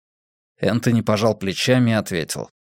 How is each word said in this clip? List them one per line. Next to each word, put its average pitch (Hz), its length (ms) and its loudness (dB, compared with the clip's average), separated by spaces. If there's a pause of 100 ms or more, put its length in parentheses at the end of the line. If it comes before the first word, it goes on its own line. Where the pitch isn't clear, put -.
(600)
Энтони 117 420 0
пожал 107 340 2
плечами 117 560 0
и - 20 2
ответил: 87 560 -4 (140)